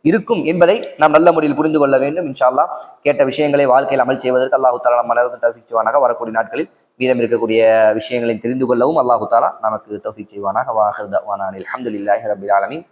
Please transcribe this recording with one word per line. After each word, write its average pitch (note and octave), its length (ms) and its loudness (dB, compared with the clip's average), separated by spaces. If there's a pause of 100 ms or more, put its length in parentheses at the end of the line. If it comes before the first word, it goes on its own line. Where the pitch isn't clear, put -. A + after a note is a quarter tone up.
இருக்கும் G3 420 0
என்பதை F3 240 4 (260)
நாம் D3+ 160 4
நல்ல E3+ 180 8
முறையில் D3+ 240 0
புரிந்து D#3 220 0
கொள்ள C3+ 220 2
வேண்டும். D#3+ 260 -4
இன்ஷா B2+ 220 0
அல்லாஹ், C#3+ 180 0 (380)
கேட்ட C#3+ 240 2
விஷயங்களை C#3+ 420 2
வாழ்க்கையில் C3+ 320 2
அமல் C3 200 -2
செய்வதற்கு C3 340 0
அல்லாஹு B2 240 0
தஆலா A#2+ 180 2
நம் A#2 140 -4
அனைவருக்கும் A#2+ 300 -2
தௌஃபீக் A#2 260 -4
செய்வானாக. A2+ 340 0
வரக்கூடிய A#2 320 -2
நாட்களில் A#2 320 -6 (300)
மீதம் B2+ 240 0
இருக்கக்கூடிய A2+ 360 0 (400)
விஷயங்களை A#2 360 -4 (100)
தெரிந்து B2+ 240 -2
கொள்ளவும் C3 340 2
அல்லாஹு A2+ 300 0
தஆலா B2+ 160 2 (160)
நமக்கு G#2+ 400 -6
தௌஃபீக் G#2+ 300 -12
செய்வானாக. G2+ 320 -4 (100)
வ G#2+ 100 2
ஆகிரு G#2 280 -8
தஅவானா G2 340 -6
அனில் F#2+ 240 -12
ஹம்துலில்லாஹி G#2+ 600 -4
ரப்பில் G2 260 -2
ஆலமீன். C3+ 320 -6